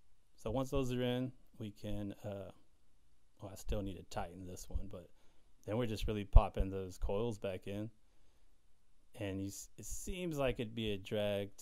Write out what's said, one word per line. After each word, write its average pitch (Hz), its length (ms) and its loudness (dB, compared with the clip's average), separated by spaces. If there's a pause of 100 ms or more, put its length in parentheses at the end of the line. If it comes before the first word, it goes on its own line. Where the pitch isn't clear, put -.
(360)
So 110 160 -2
once 131 180 2
those 135 220 2
are 123 100 2
in, 123 300 2 (260)
we 104 140 -6
can, 104 420 -2 (100)
uh, 98 280 -6 (920)
well, 98 80 -10
I 101 60 -12
still 107 260 0
need 98 140 -4
to 85 80 -12
tighten 92 420 -6
this 90 240 -10
one, 95 180 0
but 95 220 -10 (560)
then 104 100 0
we're 123 100 2
just 107 200 0
really 107 180 0
popping 98 460 10
those 95 260 -4
coils 104 440 0
back 95 260 -4
in. 104 240 -4 (1300)
And 98 240 -4
you 98 80 -4
s-, - 280 -10
it 107 80 -14
seems 180 540 -2
like 131 220 2
it'd 113 160 -4
be 110 160 0
a 101 40 0
drag 101 640 0